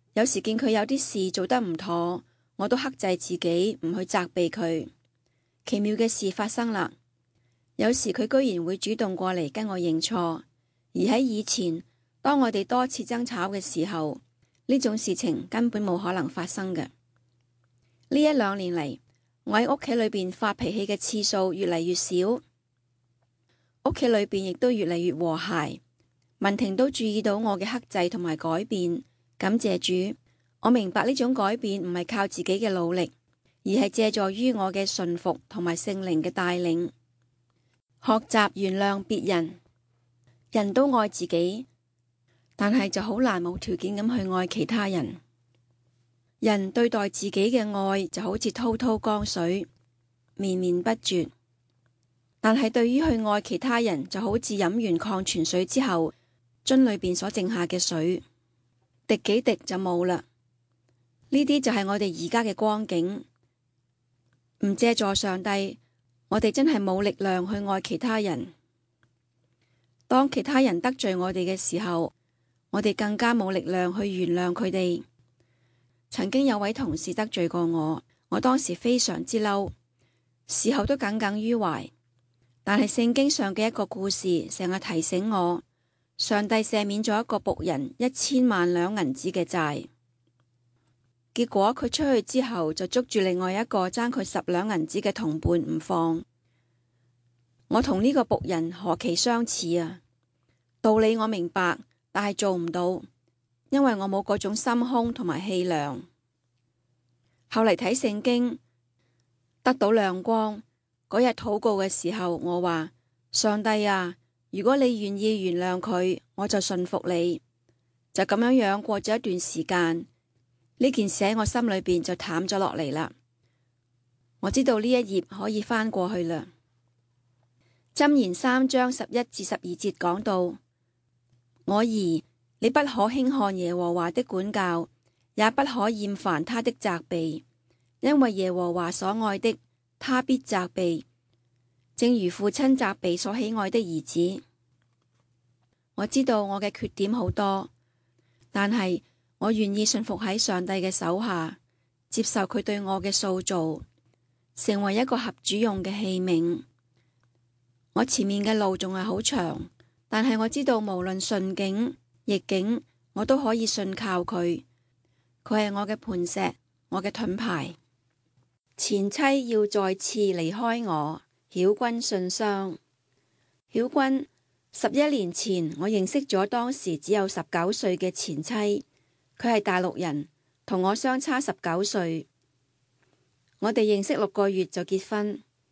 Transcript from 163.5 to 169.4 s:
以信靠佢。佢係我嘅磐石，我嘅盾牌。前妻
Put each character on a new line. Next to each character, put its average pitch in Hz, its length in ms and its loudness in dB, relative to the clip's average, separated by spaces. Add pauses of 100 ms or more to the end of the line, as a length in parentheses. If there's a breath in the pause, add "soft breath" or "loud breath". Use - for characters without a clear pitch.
以 226 120 0
信 196 280 -2
靠 185 280 -2
佢。 175 420 -2 (800)
佢 214 240 0
係 202 60 -4
我 202 120 -4
嘅 208 120 -4
磐 180 280 -4
石， 190 280 -2 (360)
我 185 140 -4
嘅 202 80 -4
盾 214 240 -4
牌。 175 400 -4 (1000)
前 202 340 0
妻 269 380 2